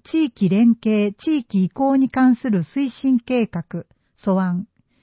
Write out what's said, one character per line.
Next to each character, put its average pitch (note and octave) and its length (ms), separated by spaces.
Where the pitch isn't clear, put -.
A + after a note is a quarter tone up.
地 D#4+ 220
域 G3+ 240
連 A3+ 260
携、 G#3 380
地 D#4 260
域 F#3+ 240
移 F3 60
行 C4+ 260
に C4+ 140
関 B3+ 260
す B3+ 160
る F#3+ 80
推 C4+ 300
進 B3+ 320
計 B3 240
画、 - 400
素 F#3+ 240
案。 F3+ 260